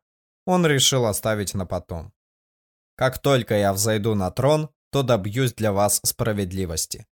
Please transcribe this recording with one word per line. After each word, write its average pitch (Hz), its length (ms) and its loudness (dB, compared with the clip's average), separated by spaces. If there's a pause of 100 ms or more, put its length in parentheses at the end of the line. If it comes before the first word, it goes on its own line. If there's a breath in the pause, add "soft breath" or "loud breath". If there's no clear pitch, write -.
(460)
он 180 200 4
решил 135 400 2
оставить 104 480 -2
на 95 120 -4
потом. 87 460 -8 (840)
«Как 131 220 0
только 131 360 2
я 101 180 4
взойду 107 420 0
на 92 160 -2
трон, 151 380 2 (240)
то 139 100 0
добьюсь 117 520 0
для 107 180 0
вас 101 320 2
справедливости». 95 1080 -4